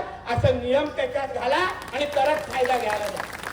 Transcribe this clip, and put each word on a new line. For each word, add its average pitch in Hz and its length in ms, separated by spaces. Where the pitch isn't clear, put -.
असं 247 240
नियम 254 260
त्याच्यात 269 440
घाला 262 400
आणि 285 100
तरच 294 420
फायदा 262 320
घ्यायला 214 280
जा. - 160